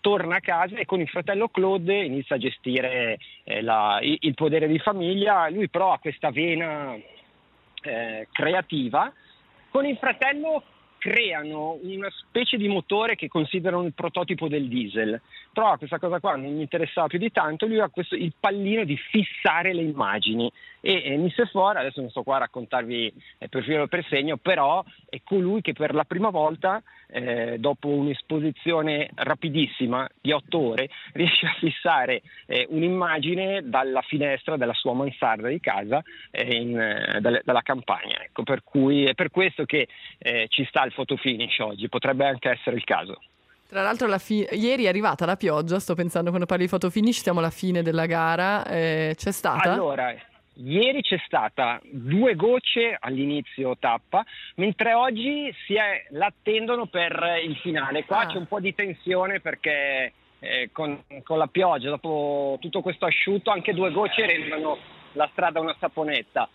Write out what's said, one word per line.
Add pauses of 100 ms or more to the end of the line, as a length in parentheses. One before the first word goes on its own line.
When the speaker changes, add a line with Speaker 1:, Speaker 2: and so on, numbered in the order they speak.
Speaker 1:
torna
a
casa
e
con
il
fratello
Claude
inizia
a
gestire, (260)
eh,
la,
il,
il
podere
di
famiglia.
Lui
però
ha
questa
vena, (840)
eh,
creativa. (580)
Con
il
fratello (340)
creano
una
specie
di
motore
che
considerano
il
prototipo
del
diesel, (320)
però
questa
cosa
qua
non
gli
interessava
più
di
tanto,
lui
ha
questo,
il
pallino
di
fissare
le
immagini (300)
e,
e
Nicéphore,
adesso
non
sto
qua
a
raccontarvi, (260)
eh,
per
filo
o
per
segno,
però (240)
è
colui
che
per
la
prima
volta, (280)
eh,
dopo
un'esposizione
rapidissima (140)
di
otto
ore, (120)
<laughs>
riesce
a
fissare, (240)
eh,
un'immagine
dalla
finestra
della
sua
mansarda
di
casa, (280)
eh,
in,
eh,
dalle,
dalla
campagna.
Ecco,
per
cui
è
per
questo
che, (300)
eh,
ci
sta
il
fotofinish
oggi,
potrebbe
anche
essere
il
caso. (480)
Speaker 2:
Tra
l'altro
la
fi-,
ieri
è
arrivata
la
pioggia,
sto
pensando
quando
parli
di
fotofinish
siamo
alla
fine
della
gara,
eh,
c'è
stata?
Speaker 1:
Allora, (400)
ieri
c'è
stata
due
gocce
all'inizio
tappa, (300)
mentre
oggi (120)
si
è,
l'attendono
per
il
finale.
Qua
Speaker 2:
Ah.
Speaker 1:
c'è
un
po'
di
tensione
perché, (240)
eh,
con, (200)
con
la
pioggia,
dopo
tutto
questo
asciutto,
anche
due
gocce
rendono (340)
la
strada
una
saponetta.